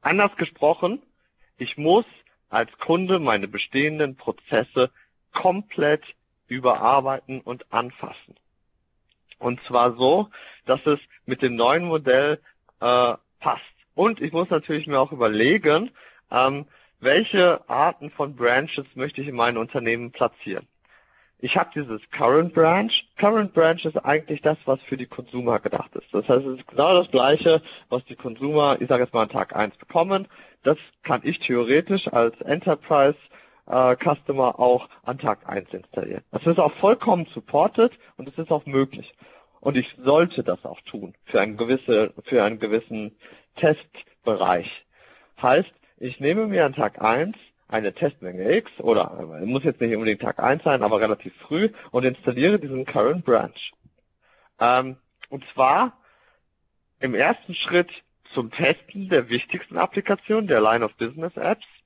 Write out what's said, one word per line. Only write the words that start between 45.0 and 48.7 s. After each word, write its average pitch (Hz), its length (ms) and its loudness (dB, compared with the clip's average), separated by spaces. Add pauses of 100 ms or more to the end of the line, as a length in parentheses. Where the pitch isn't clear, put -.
Heißt, 139 300 2 (280)
ich 127 200 -12
nehme 190 300 -2
mir 180 180 2
an 147 80 -4
Tag 113 260 -4
eins 135 360 0 (320)
eine 107 260 -4
Testmenge 92 600 -4
X 226 140 -4 (100)